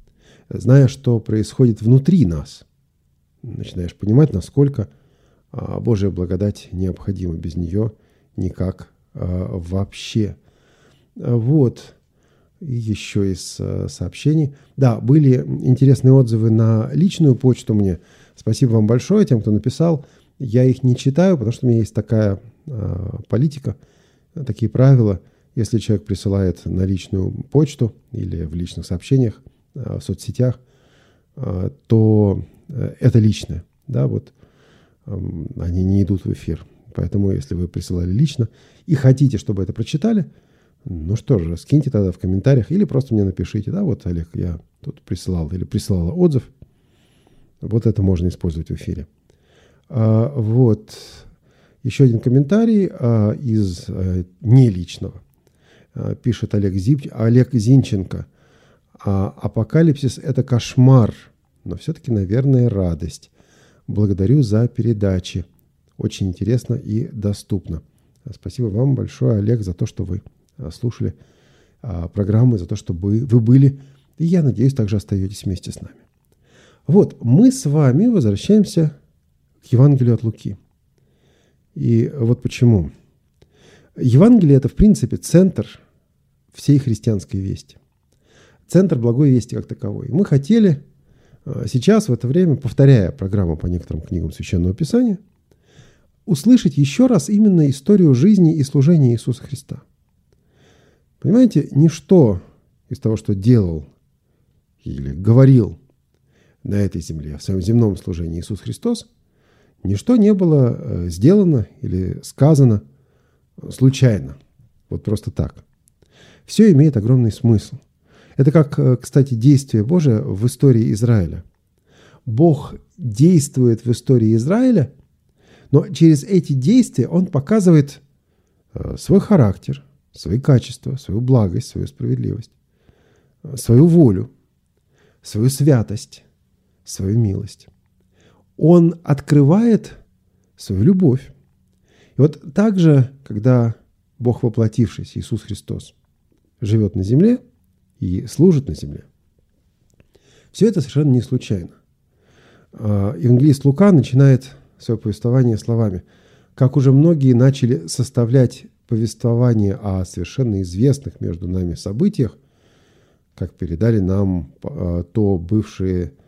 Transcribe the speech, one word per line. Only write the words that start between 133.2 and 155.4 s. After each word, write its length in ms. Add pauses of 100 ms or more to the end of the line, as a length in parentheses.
э, 140
свою 300
волю, 440 (920)
свою 260
святость, 760 (600)
свою 340
милость. 500 (880)
Он 480
открывает 920 (580)
свою 280
любовь. 480 (840)
И 40
вот 200 (140)
так 240
же, 320 (140)
когда 500 (440)
Бог 240
воплотившись, 760
Иисус 260
Христос, 520 (640)
живёт 340
на 80
земле 380 (580)
и 280
служит 420
на 60
земле, 320 (1500)
всё 160
это 120
совершенно 300
не 120
случайно. 480 (1040)
А, 420
евангелист 480
Лука 280
начинает 640 (240)
своё 200
повествование 580